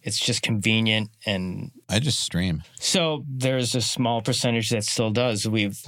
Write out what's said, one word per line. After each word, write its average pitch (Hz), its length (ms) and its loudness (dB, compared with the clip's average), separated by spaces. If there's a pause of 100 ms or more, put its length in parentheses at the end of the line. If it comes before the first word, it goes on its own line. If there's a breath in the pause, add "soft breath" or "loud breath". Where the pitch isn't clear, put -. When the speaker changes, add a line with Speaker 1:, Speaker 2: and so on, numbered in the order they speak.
Speaker 1:
it's - 180 -4
just 120 200 0
convenient 110 720 2 (140)
and 92 480 -4 (160)
Speaker 2:
I 104 100 2
just 131 220 0
stream. 85 420 -2 (160)
Speaker 1:
So 160 500 0
there's 131 460 0
a 127 60 2
small 117 420 0
percentage 117 480 0
that 110 140 0
still 110 260 0
does. 113 380 0
We've, 104 400 0